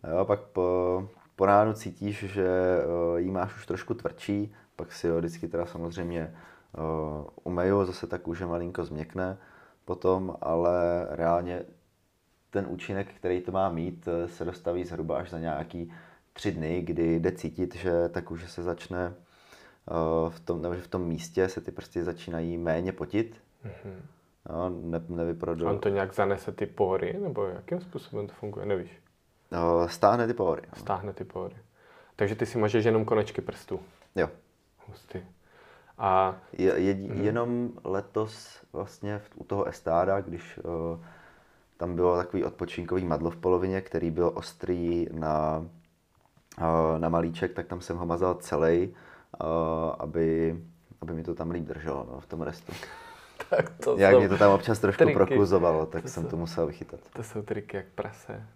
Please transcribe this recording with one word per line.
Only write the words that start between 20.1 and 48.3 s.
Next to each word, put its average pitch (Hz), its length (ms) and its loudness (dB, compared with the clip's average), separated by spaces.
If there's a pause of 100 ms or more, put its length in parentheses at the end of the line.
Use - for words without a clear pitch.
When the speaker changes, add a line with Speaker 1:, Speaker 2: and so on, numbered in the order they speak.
Speaker 1:
v 82 100 -10
tom, 85 220 -4
nebo 87 140 -2
že 90 60 -8
v - 60 -16
tom 90 140 -4
místě 87 480 0
se - 120 -8
ty 92 100 -10
prsty - 320 -6
začínají 85 540 -4
méně 85 340 0
potit. - 500 -4 (220)
Speaker 2:
Mhm. 95 380 -14 (480)
Speaker 1:
Jo, 87 200 -2 (120)
ne-, 82 180 -4
nevyprodu- 85 680 -2
Speaker 2:
On 101 100 0
to 104 100 0
nějak 98 240 0
zanese 98 380 0
ty - 140 -4
pory, 92 580 0
nebo 117 220 -2
jakým 95 360 -6
způsobem 104 460 -8
to - 60 -16
funguje, 101 320 -10
nevíš? 92 360 -4 (520)
Speaker 1:
Eh, 85 360 4
stáhne 113 380 4
ty 120 60 0
pory, 87 340 0
no. - 120 -16
Speaker 2:
Stáhne 98 340 -4
ty - 100 -10
pory. 95 320 -8 (600)
Takže 104 200 2
ty 120 100 0
si 120 120 -6
mažeš 107 280 4
jenom 110 200 4
konečky 107 360 2
prstů? - 380 -8 (360)
Speaker 1:
Jo. 80 140 2 (580)
Speaker 2:
Hustý. - 320 -14 (760)
A 92 380 4 (180)
Speaker 1:
Je-, 92 260 4
jedí-, 98 300 2
Speaker 2:
mhm. - 160 -4
Speaker 1:
jenom 120 440 0 (140)
letos - 760 -4 (140)
vlastně 101 460 -6
v, - 160 -16
u - 80 -14
toho 101 220 0
Estáda, 92 560 2
když, 85 380 -10
eh, 82 460 -4 (720)
tam 87 180 -4
bylo 87 220 6
takový 90 260 0
odpočinkový 87 640 -2
madlo 80 260 0
v 82 60 -12
polovině, 92 440 2
který 82 300 -2
byl 82 240 2
ostrý 85 760 -2
na, 78 540 0 (920)
eh, 80 420 4
na 82 100 0
malíček, 85 440 0
tak - 140 -6
tam 87 140 -8
jsem 87 160 -6
ho 87 80 -4
mazal 85 300 2